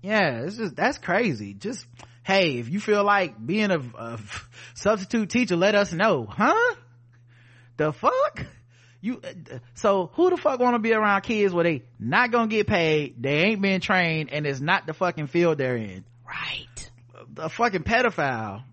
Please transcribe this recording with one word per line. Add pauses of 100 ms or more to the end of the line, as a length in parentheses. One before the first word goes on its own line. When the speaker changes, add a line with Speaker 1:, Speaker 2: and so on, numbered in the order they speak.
Speaker 1:
Yeah,
it's
just,
that's
crazy.
Just (360)
Hey,
if
you
feel
like (100)
being
a, (200)
a (560)
substitute
teacher,
let
us
know.
Huh? (1000)
The
fuck? (540)
You,
uh, (160)
so
who
the
fuck
wanna
be
around
kids
where
they (140)
not
gonna
get
paid,
they
ain't
been
trained,
and
it's
not
the
fucking
field
they're
in? (240)
Speaker 2:
Right. (420)
Speaker 1:
The
fucking
pedophile.